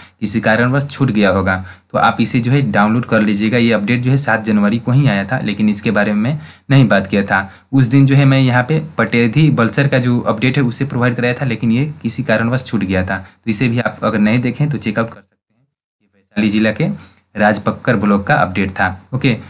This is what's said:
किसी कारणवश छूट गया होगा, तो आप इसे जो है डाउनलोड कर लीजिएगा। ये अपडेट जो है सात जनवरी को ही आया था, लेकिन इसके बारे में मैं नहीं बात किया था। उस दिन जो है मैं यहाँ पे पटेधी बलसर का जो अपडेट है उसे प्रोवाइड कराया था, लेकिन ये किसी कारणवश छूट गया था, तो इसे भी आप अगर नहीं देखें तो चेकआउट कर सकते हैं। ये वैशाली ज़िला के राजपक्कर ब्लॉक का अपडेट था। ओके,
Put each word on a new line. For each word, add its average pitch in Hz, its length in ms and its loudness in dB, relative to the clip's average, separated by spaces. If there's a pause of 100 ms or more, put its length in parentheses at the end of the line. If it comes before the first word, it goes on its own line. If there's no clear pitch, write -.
(200)
किसी 110 220 -2
कारणवश 120 440 2
छूट 135 260 0
गया 101 200 2
होगा, 95 240 0 (340)
तो - 100 -4
आप 113 220 2
इसे 117 180 0
जो 117 120 -2
है 143 100 2 (100)
डाउनलोड 107 340 0
कर 110 160 0
लीजिएगा। 107 360 0
ये 117 160 2
अपडेट 107 280 -2
जो 127 100 0
है 139 60 2
सात 110 260 0
जनवरी 107 360 2
को - 120 -4
ही 135 160 4
आया 101 180 0
था, 127 140 -4
लेकिन 107 300 -2
इसके 104 220 -2
बारे 104 220 0
में 104 100 0
मैं 147 140 -2 (320)
नहीं 135 180 6
बात 98 200 2
किया 101 160 0
था। 98 160 0 (320)
उस 135 160 4
दिन 139 180 4
जो 135 100 4
है 139 100 4
मैं 135 140 4
यहाँ 123 240 2
पे 156 160 -2 (180)
पटेधी 117 540 2
बलसर 120 360 0
का 139 120 2
जो 123 220 0
अपडेट 120 360 -2
है 143 60 2
उसे 123 220 -2
प्रोवाइड 123 300 -2
कराया 123 180 -2
था, 139 120 -6
लेकिन 117 260 -2
ये 123 140 2 (160)
किसी 117 220 -4
कारणवश 117 420 0
छूट 101 180 -2
गया 92 220 0
था, 95 120 -4
तो - 320 -14
इसे 110 200 0
भी 117 120 -2
आप - 220 -6
अगर 107 160 -2
नहीं 107 220 2
देखें 127 280 -2
तो 120 80 -4
चेकआउट 110 320 -4
कर - 120 -20
सकते - 320 -20
हैं। - 120 -20 (360)
ये - 80 -20
वैशाली - 400 -4
ज़िला 110 240 2
के 156 140 -2 (480)
राजपक्कर 107 600 0
ब्लॉक 101 300 0
का 147 100 2
अपडेट 95 340 -2
था। 95 180 -2 (240)
ओके, 131 240 0 (120)